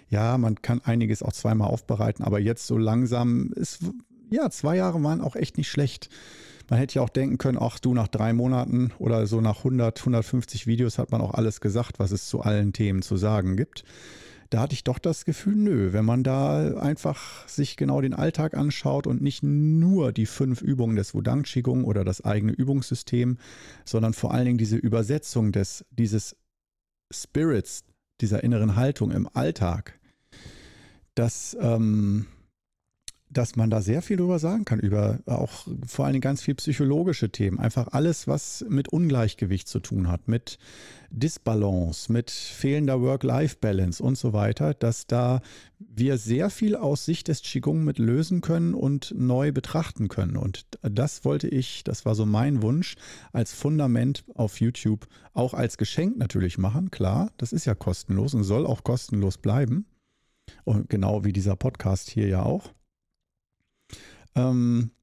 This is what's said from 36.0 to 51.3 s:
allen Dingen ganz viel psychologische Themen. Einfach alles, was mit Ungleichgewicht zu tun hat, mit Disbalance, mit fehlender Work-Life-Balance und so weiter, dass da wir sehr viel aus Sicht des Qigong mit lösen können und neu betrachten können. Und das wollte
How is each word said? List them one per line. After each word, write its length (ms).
allen 80
Dingen 80
ganz 220
viel 120
psychologische 760
Themen. 280
Einfach 300
alles, 400
was 400
mit 200
Ungleichgewicht 800
zu 140
tun 260
hat, 220
mit 300
Disbalance, 1000
mit 200
fehlender 680
Work-Life-Balance 1000
und 160
so 160
weiter, 420
dass 340
da 320
wir 400
sehr 320
viel 260
aus 280
Sicht 220
des 160
Qigong 400
mit 160
lösen 440
können 320
und 420
neu 340
betrachten 560
können. 300
Und 300
das 420
wollte 240